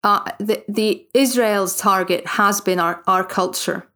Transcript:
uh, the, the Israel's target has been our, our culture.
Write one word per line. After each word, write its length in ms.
uh, 360
the, 300
the 460
Israel's 600
target 500
has 340
been 200
our, 260
our 180
culture. 720